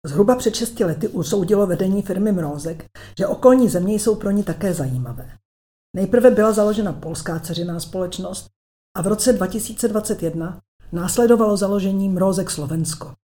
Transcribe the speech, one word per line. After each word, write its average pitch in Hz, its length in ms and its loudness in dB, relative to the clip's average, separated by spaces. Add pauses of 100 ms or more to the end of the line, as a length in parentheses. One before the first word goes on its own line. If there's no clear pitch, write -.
Zhruba 202 300 2
před 240 180 -2
šesti 226 300 -4
lety 160 240 -2
usoudilo 202 580 0
vedení 190 360 0
firmy 196 300 -2
Mrozek, 160 520 -4 (340)
že - 80 0
okolní 254 420 6
země 180 260 0
jsou 214 200 0
pro 208 160 -4
ni 202 120 0
také 180 320 -4
zajímavé. 127 640 -6 (580)
Nejprve 233 340 6
byla 214 220 4
založena 208 400 0
polská 165 480 -6
dceřiná 170 400 -6
společnost 185 680 -8 (460)
a 175 60 -4
v 175 40 0
roce 214 260 2
dva 190 140 2
tisíce 220 420 -4
dvacet 214 340 -2
jedna 165 380 -6 (320)
následovalo 208 640 4
založení 196 520 0
Mrozek 185 420 0
Slovensko. 151 640 -4 (120)